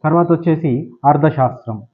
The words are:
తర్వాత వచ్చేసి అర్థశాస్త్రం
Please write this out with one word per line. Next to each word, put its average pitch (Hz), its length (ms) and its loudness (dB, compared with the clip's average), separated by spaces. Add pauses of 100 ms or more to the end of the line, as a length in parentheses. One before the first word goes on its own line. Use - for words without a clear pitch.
తర్వాత 170 280 2
వచ్చేసి 160 600 -2 (140)
అర్థశాస్త్రం 135 760 0 (100)